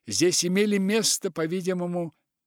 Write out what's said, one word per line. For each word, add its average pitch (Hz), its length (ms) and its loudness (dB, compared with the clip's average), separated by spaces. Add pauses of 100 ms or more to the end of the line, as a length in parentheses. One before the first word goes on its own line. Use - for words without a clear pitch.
Здесь 165 380 2
имели 202 340 2
место, 196 540 0
по-видимому, 175 800 -4 (340)